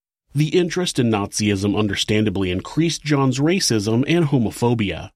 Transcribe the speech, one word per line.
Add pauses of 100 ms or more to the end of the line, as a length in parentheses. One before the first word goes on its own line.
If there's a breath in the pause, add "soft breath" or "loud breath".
(360)
The
interest
in
Nazism
understandably
increased
John's
racism
and
homophobia.